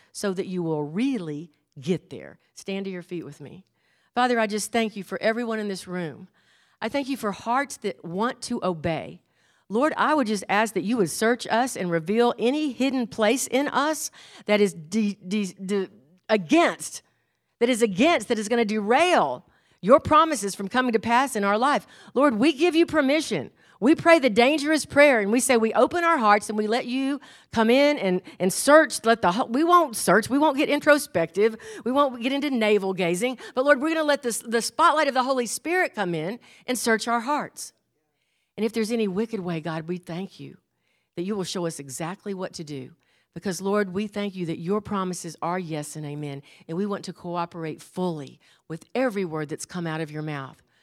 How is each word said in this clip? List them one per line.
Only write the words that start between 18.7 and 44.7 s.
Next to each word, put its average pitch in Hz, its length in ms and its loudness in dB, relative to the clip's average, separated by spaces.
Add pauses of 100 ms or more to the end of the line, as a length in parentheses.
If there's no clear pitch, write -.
your 247 180 8
promises 302 560 2
from 196 120 -6
coming 247 260 0
to 220 60 2
pass 247 360 0
in 202 80 0
our 202 140 2
life. 247 300 0 (260)
Lord, 262 220 4
we 277 180 4
give 302 220 2
you 330 100 6
permission. 277 680 0 (280)
We 277 160 4
pray 330 240 6
the 254 100 2
dangerous 277 560 2
prayer 277 340 6
and 196 100 0
we 240 120 2
say 247 160 4
we 220 160 0
open 339 320 2
our 330 120 4
hearts 208 300 4
and 214 100 -6
we 214 100 -2
let 226 180 -2
you 269 340 -2 (320)
come 226 180 2
in 285 280 4
and, 185 240 0 (180)
and 185 140 0
search. 294 500 4
Let 226 180 4
the 175 120 2
ho-, 240 120 -2
we 247 200 0
won't 330 320 4
search. 202 320 4
We 262 80 0
won't 294 180 4
get 285 140 0
introspective. 220 880 2 (260)
We 240 80 -2
won't 262 300 0
get 254 100 -2
into 285 180 -2
navel 208 440 2
gazing. 185 460 -2 (160)
But 262 100 0
Lord, 285 160 4
we're 311 80 0
gonna 320 140 0
let 285 200 0
this, 233 160 -4
the 226 220 -2
spotlight 302 480 2
of 247 40 0
the 254 100 2
Holy 254 240 -2
Spirit 339 480 -4
come 180 200 -2
in 170 240 -6 (260)
and 247 140 -2
search 226 300 0
our 240 100 0
hearts. 247 540 -6 (840)
And 208 100 -2
if 226 60 -2
there's 220 200 -2
any 226 180 0
wicked 208 320 -4
way, 170 180 -4
God, 160 280 -6
we 180 100 -6
thank 180 420 -12
you 139 180 -18 (600)
that 175 60 -4
you 202 120 -4
will 190 80 -4
show 175 220 -6
us 165 140 -6
exactly 165 540 -10
what 180 200 -8
to 170 100 -12
do. 139 280 -12 (420)
Because, 170 260 -6
Lord, 196 340 0
we 208 120 -4
thank 202 300 -8
you 180 100 -6
that 165 140 -4
your 190 200 -2